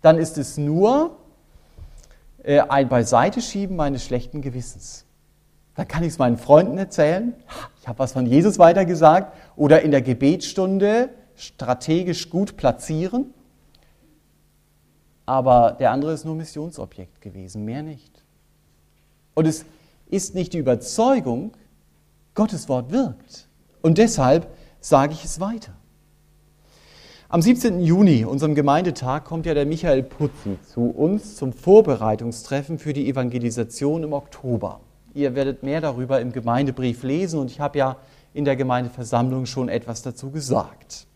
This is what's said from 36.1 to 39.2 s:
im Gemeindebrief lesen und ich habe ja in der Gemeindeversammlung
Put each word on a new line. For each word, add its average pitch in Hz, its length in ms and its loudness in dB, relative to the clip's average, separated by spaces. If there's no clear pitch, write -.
im 123 100 -6
Gemeindebrief 120 720 -2
lesen 160 380 -4
und 127 100 -6
ich - 80 -18
habe 147 200 -4
ja 135 180 0
in 143 120 -6
der 139 100 0
Gemeindeversammlung 127 920 -2